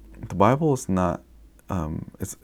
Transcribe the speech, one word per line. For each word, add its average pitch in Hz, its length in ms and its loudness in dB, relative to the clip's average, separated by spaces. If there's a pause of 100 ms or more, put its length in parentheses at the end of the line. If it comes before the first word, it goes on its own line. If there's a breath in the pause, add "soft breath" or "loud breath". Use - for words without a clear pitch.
(280)
the - 60 -10
Bible 131 400 4
is - 160 -4
not, 92 320 0 (480)
um, 80 400 -4 (100)
it's, - 240 -8